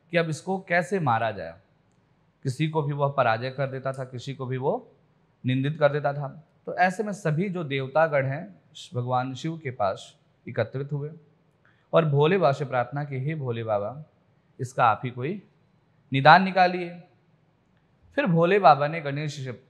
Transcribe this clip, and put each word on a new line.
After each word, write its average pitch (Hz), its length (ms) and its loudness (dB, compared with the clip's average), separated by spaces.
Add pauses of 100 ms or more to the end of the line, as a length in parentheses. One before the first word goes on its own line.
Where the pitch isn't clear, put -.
(120)
कि 170 60 0
अब 165 120 0
इसको 185 300 -6
कैसे 180 400 0
मारा 117 320 0
जाए। 82 240 -12 (880)
किसी 151 260 -2
को 160 120 -2
भी 143 120 -4
वह 143 240 0
पराजय 120 340 0
कर 135 160 -4
देता 131 260 -6
था, 127 100 -8
किसी 123 300 -10
को 131 120 -10
भी 127 120 -4
वो 165 340 -4 (540)
निंदित 131 340 0
कर 143 120 4
देता 143 220 -2
था। 143 300 -10 (220)
तो - 100 -8
ऐसे 185 280 2
में 208 100 -6
सभी 165 360 -2
जो 175 140 -6
देवतागण 139 600 2
हैं 160 340 -8 (340)
भगवान 127 400 -2
शिव 160 240 -6
के 143 140 -8
पास 104 440 -4 (340)
एकत्रित 135 440 -4
हुए 147 180 -6 (840)
और 160 120 6
भोले 151 320 4
बाबा 160 140 4
से 139 140 -4
प्रार्थना 127 380 -4
की, 135 220 -8
"हे 160 100 -4
भोले 120 280 -6
बाबा, 110 400 -4 (560)
इसका 131 260 -2
आप 107 180 2
ही 127 60 -6
कोई 139 340 -8 (720)
निदान 151 300 8
निकालिए।" 180 600 0 (1120)
फिर 285 100 0
भोले 175 340 4
बाबा 147 280 8
ने 165 140 -6
गणेश 143 360 -6
जी 135 60 -10
से 123 260 -10